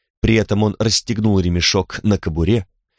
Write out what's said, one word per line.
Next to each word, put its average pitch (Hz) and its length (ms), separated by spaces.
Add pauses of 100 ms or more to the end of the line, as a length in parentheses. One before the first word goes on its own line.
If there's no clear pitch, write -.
(220)
При 113 140
этом 107 280
он 107 160
расстегнул 107 600
ремешок 87 640
на 104 140
кобуре, 90 500 (320)